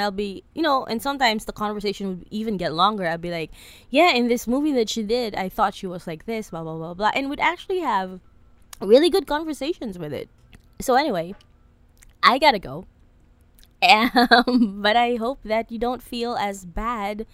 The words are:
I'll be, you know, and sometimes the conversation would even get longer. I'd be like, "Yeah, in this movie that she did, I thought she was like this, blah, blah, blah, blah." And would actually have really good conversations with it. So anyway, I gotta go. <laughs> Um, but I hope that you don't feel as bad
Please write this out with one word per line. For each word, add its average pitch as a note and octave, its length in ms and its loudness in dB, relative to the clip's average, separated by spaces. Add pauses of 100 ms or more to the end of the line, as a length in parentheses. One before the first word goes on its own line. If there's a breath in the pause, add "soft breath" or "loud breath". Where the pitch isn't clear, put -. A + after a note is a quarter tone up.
I'll G3+ 100 0
be, G3 340 -8 (100)
you D#4 80 -2
know, C#4 240 2
and A3+ 160 -4
sometimes C4 420 0
the - 80 -10
conversation G#3 560 -6
would F3+ 220 -10
even G#3+ 260 -4
get E3+ 160 -2
longer. F#3+ 340 2
I'd E3 140 -2
be F3 100 -8
like, E3 200 -6 (400 loud breath)
"Yeah, D#4+ 220 6
in A#3+ 160 2
this A#3 200 0
movie C#4+ 240 0
that A#3 160 0
she A3+ 140 -4
did, A3 340 -2
I F#3+ 140 -4
thought G#3 240 0
she - 120 -12
was F3 200 -10
like D#3+ 200 -10
this, A3 240 -8
blah, E3 120 -10
blah, D#3+ 140 -8
blah, D#3+ 180 -10
blah." G3+ 200 0
And C#4 160 -2
would C#4+ 100 -6
actually F4+ 400 -2
have F#3+ 400 -4 (600)
really C4 300 6
good F4+ 160 0
conversations D4 720 -6
with D3+ 140 -8
it. - 160 -10 (520)
So B3 160 0
anyway, G3 380 -2 (880)
I A3 160 6
gotta C#4 200 4
go. C#3+ 320 -12
<laughs> - 40 -20 (920)
Um, A#3 960 4
but G#3+ 160 4
I A#3+ 200 2
hope A3+ 280 -4
that A3 260 -4
you A3+ 80 -10
don't A#3+ 240 -4
feel A#3+ 340 -6
as G3 280 -6
bad G#3+ 680 -6